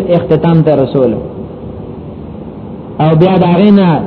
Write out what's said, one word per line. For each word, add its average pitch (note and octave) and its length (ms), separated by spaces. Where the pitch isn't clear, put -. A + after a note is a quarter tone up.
اختتام E3 520
ته D3+ 140
رسولو. B2+ 440
او D#3 140
بیا F3+ 220
د F3+ 80
هغې F#3 260
نه G3 180